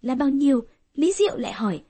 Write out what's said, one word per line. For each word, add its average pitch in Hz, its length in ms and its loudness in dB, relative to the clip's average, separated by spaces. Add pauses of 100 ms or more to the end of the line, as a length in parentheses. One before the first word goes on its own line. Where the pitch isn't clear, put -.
là 254 120 -4
bao 277 140 0
nhiêu?" 277 320 2 (340)
Lý 330 240 0
Diệu 403 180 2
lại 208 160 -6
hỏi 202 380 -4